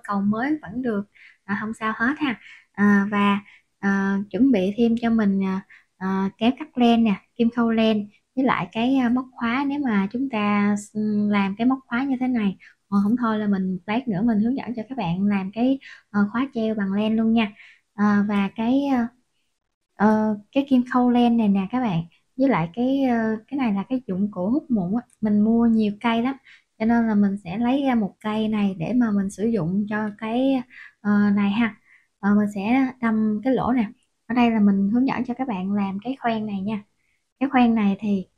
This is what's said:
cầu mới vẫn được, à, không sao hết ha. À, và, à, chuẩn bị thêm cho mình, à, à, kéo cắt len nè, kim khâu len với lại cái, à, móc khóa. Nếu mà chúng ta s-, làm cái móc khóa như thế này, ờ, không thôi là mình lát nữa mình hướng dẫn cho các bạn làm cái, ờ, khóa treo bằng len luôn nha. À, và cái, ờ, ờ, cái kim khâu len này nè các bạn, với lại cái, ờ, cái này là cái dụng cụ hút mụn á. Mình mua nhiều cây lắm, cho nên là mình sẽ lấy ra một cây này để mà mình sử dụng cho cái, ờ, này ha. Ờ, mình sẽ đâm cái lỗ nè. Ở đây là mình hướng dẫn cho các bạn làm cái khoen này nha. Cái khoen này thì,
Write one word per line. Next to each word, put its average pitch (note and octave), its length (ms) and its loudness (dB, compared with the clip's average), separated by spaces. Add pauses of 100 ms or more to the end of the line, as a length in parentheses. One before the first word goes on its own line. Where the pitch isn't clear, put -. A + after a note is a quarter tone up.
cầu G3+ 160 -4
mới A3+ 420 -2
vẫn G#3+ 200 -10
được, G#3 220 -2 (400)
à, G3 160 -4
không G#3+ 140 -8
sao A3 220 -4
hết B3+ 220 0
ha. C4+ 220 -4 (320)
À, G3+ 380 2
và, G3+ 300 0 (380)
à, G3 400 0 (120)
chuẩn B3+ 220 2
bị G3 240 2
thêm A#3 260 2
cho A#3 80 0
mình, G3+ 340 2
à, F#3+ 160 -2 (380)
à, F#3+ 400 -2
kéo A3+ 200 2
cắt D4+ 200 -10
len A#3 260 4
nè, G#3 100 2 (220)
kim A#3 200 2
khâu A#3 140 0
len A3 380 0 (280)
với C4 80 0
lại F3+ 280 0
cái, B3 240 0
à, B3 120 2
móc B3+ 240 0
khóa. B3 360 -4
Nếu C#4+ 160 -4
mà G3 280 0
chúng C4+ 180 -4
ta G#3 480 0
s-, G#3 520 -2
làm G3 280 0
cái A#3 80 0
móc C4+ 200 2
khóa A#3+ 180 -4
như C4+ 160 -2
thế B3+ 80 0
này, G#3+ 280 0 (320)
ờ, G3+ 140 0
không G#3 140 2
thôi A3+ 220 -2
là G#3+ 80 -4
mình F#3 400 -2
lát A#3 220 -4
nữa F#3+ 160 -2
mình A3+ 160 2
hướng A#3 160 0
dẫn A#3+ 200 -8
cho A3 120 -8
các C4+ 100 -8
bạn F#3 280 -2
làm G3 260 -2
cái, B3+ 260 0 (320)
ờ, G#3 220 0
khóa C4 220 -2
treo A3 200 -2
bằng G3 180 -2
len G#3+ 240 0
luôn A3+ 160 2
nha. A3 200 0 (420)
À, G#3 340 2
và G3+ 280 0
cái, A#3+ 240 0 (120)
ờ, A#3+ 140 2 (880)
ờ, G#3+ 440 2 (140)
cái C#4 160 0
kim B3 140 4 (100)
khâu B3 180 2
len A#3+ 260 4
này A3 120 2
nè G3 220 0
các B3+ 100 -2
bạn, F3+ 220 -2 (340)
với C4+ 120 2
lại E3+ 260 0
cái, C4+ 300 0
ờ, A3+ 320 0 (120)
cái C#4 100 -6
này A#3+ 140 0
là G3 160 -2
cái B3+ 180 -4
dụng G3 260 -2
cụ F3+ 180 -4
hút D4+ 200 -2
mụn F#3+ 260 0
á. A#3+ 60 -4 (180)
Mình G#3 240 2
mua A#3 220 4
nhiều A3 340 2
cây A#3 220 0
lắm, C4+ 140 -2 (420)
cho A3 80 -2
nên A#3 220 4
là G#3+ 60 0
mình G3+ 300 2
sẽ F3+ 140 -8
lấy B3 280 0
ra B3+ 80 2
một G#3+ 260 0
cây G#3+ 280 -2
này G3+ 300 0
để E3 140 -4
mà A#3+ 180 2
mình G3+ 200 0
sử G3+ 160 -4
dụng G3+ 440 0
cho G#3+ 280 -4
cái, B3 440 0 (380)
ờ, G#3 360 2
này G3+ 140 2
ha. G#3+ 260 -2 (440)
Ờ, G3+ 140 2
mình G#3 200 2
sẽ B3+ 460 0
đâm A3 440 0
cái C4 100 2
lỗ A3+ 180 0
nè. A#3+ 160 0 (380)
Ở A3+ 80 -6
đây A#3+ 160 4
là A3+ 100 0
mình G3 300 4
hướng B3 160 2
dẫn B3 180 -2
cho A#3+ 100 -6
các C4 140 -6
bạn F#3+ 240 -6
làm G3 320 -4
cái C4 160 -6
khoen A3 260 -4
này G3+ 140 -6
nha. G#3 220 -6 (580)
Cái C4+ 100 0
khoen A#3+ 240 4
này G3+ 260 2
thì, G3+ 260 -2 (120)